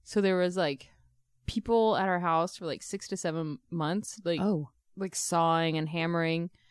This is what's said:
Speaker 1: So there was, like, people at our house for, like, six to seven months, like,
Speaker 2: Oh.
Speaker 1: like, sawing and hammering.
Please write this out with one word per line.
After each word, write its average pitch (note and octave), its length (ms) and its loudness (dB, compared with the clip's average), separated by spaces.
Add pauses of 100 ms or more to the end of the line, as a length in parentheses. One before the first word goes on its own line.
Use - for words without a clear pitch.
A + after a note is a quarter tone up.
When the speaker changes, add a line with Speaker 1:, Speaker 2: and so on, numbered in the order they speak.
Speaker 1:
So - 160 -2
there F#3+ 160 4
was, F3+ 200 2
like, D3+ 320 -2 (580)
people A3+ 500 2
at F#3+ 120 2
our F3+ 120 2
house E3+ 360 0
for, F3+ 100 -10
like, D3 160 -6
six - 260 -8
to G3 80 -4
seven D#3+ 420 -4 (120)
months, F3 540 -4
like, E3+ 160 0
Speaker 2:
Oh. F3 300 0 (260)
Speaker 1:
like, F#3+ 180 -6
sawing E3 640 2
and D#3 100 -2
hammering. E3 640 -2 (200)